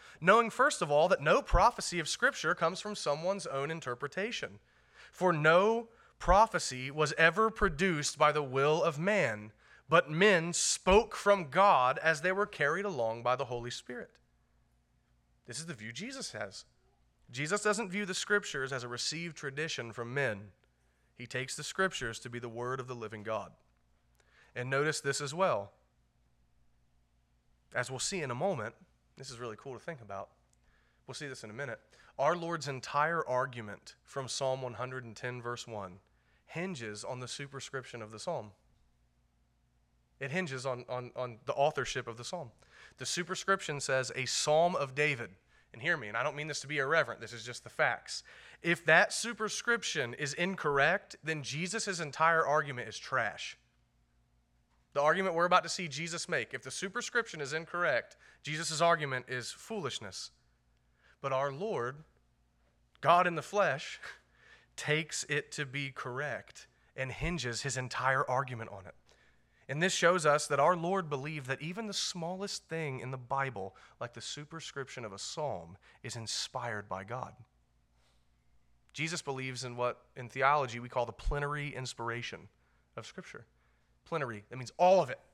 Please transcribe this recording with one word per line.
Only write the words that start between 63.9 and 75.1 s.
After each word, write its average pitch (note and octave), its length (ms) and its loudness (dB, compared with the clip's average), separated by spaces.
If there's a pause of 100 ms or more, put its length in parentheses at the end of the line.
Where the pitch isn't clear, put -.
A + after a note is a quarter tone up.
<laughs> - 380 -20
takes D3+ 540 -2
it D3 220 -2
to D3 120 -4
be C3+ 240 -6
correct B2+ 800 -8 (320)
and C3 120 -4
hinges A#2+ 520 -4
his C3 160 -4
entire C3 500 0
argument B2+ 420 -2
on G2 140 -14
it. - 100 -18 (720)
And C#3+ 120 -4
this F#3 140 2
shows F3 320 4
us D3 220 4
that C#3 120 2
our E3+ 160 6
Lord F3 320 -2
believed C#3+ 380 -6
that C3+ 160 -4
even F3+ 240 -8
the G3+ 80 -6
smallest F#3 720 -6
thing D3+ 300 -4
in B2+ 120 -8
the C3+ 60 -6
Bible, B2 580 -4 (260)
like A#2+ 120 -8
the A#2+ 80 -14
superscription C#3+ 840 -10
of G#2 80 -8